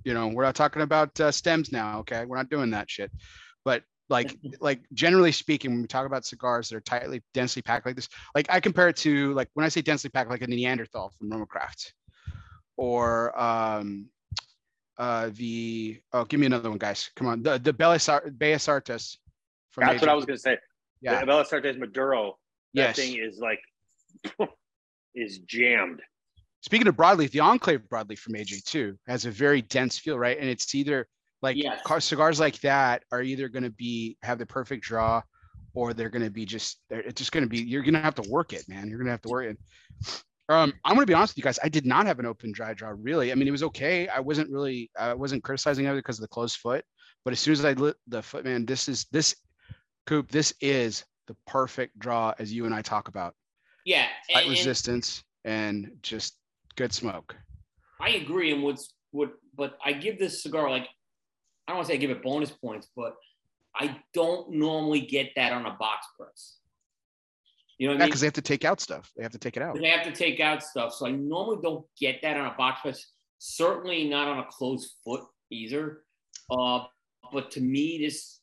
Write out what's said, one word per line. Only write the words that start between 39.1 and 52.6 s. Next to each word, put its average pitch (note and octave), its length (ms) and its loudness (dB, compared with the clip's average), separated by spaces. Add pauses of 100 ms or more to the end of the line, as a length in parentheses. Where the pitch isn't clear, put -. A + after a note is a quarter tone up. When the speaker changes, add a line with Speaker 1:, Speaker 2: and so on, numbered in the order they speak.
Speaker 1:
have A#2 100 -6
to A2+ 80 -12
work B2 220 -4
it. G#2+ 60 -12 (920)
Um, D3 240 6 (100)
I'm F3 120 6
gonna C#4 100 8
be F#3+ 80 6
honest F#3+ 180 6
with - 60 -14
you C#3 60 -8
guys. C3+ 200 0
I D#3 60 0
did D3+ 160 0
not D3 220 4
have D3+ 120 0
an B2 60 -4
open A#2 260 -8
dry A2 220 -8
draw, A2 240 -12
really. B2+ 340 0
I B2+ 40 0
mean, C#3 120 2
it C#3 40 0
was C#3+ 120 -2
okay. E3 460 -2
I C3+ 100 -2
wasn't D3 300 -2
really, C3+ 480 -6
I A#2 160 -2
wasn't C3 300 -4
criticizing C#3 420 0
of C#3 100 0
it C3+ 40 -2
because A#2+ 180 -6
of G#2+ 60 -12
the G#2+ 40 -10
closed A#2 300 -6
foot. B2 260 -2 (400)
But B2+ 100 -2
as A#2 60 -2
soon D3+ 140 4
as C#3+ 100 2
I D3 100 4
lit C#3+ 220 0 (120)
the B2 140 -6
foot, - 240 -10
man, B2 200 -2
this B2+ 240 -4
is, B2+ 220 -4
this, D3+ 240 2 (720)
Coop, D3 240 0
this D3+ 280 2
is C3 460 0 (220)
the A2 80 -14 (100)
perfect B2+ 540 -4
draw A2+ 400 0
as G#2+ 120 -8
you A#2 140 -4